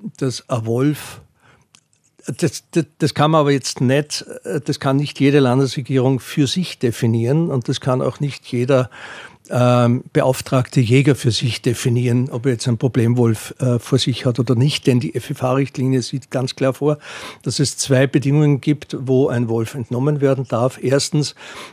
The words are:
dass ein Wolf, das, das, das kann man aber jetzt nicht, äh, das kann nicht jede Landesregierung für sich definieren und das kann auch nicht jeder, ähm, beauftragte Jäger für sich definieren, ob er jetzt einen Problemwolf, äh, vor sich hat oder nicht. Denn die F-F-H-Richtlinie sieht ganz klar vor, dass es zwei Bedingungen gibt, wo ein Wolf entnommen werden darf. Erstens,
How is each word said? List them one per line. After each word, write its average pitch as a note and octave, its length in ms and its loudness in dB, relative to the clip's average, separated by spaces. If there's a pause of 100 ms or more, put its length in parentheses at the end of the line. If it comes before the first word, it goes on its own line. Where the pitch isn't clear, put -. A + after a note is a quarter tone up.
(180)
dass C3 300 -6
ein A#2 180 -4
Wolf, C3 540 -2 (1160)
das, - 320 -4
das, E3+ 140 0 (140)
das D#3 160 0
kann D3+ 180 2
man D#3+ 80 6
aber C#3+ 100 4
jetzt C#3 300 -2
nicht, C#3+ 440 0 (200)
äh, D#3+ 160 -4
das - 180 -4
kann C3+ 200 0
nicht D3 200 -4
jede C#3 220 4
Landesregierung B2+ 800 2
für - 260 0
sich - 320 -4
definieren A#2+ 720 0
und B2+ 180 -2
das C3+ 120 -4
kann C3 220 0
auch C3 180 -4
nicht C#3+ 260 -6
jeder, B2+ 420 2 (640)
ähm, B2 600 4
beauftragte C3+ 680 0
Jäger C3 340 4
für A#2 180 0
sich A#2 280 -2
definieren, B2 720 0
ob B2 160 -6
er C3 60 2
jetzt A#2 160 -4
einen A#2 100 2
Problemwolf, A#2 800 2
äh, A#2+ 220 0
vor - 180 0
sich - 260 -2
hat A#2+ 140 0
oder B2+ 160 0
nicht. C3 320 0
Denn B2 140 4
die - 140 -4
F-F-H-Richtlinie C3 840 -2
sieht - 300 -8
ganz C3 240 -4
klar C3 200 0
vor, D3 240 -2 (440)
dass - 160 -4
es C#3 180 -2
zwei C3+ 300 2
Bedingungen C#3+ 540 2
gibt, D3 400 -2
wo C3 280 2
ein A#2+ 200 -2
Wolf A2+ 260 -2
entnommen B2+ 460 -2
werden C3+ 260 2
darf. B2 340 -2
Erstens, C#3 540 0 (380)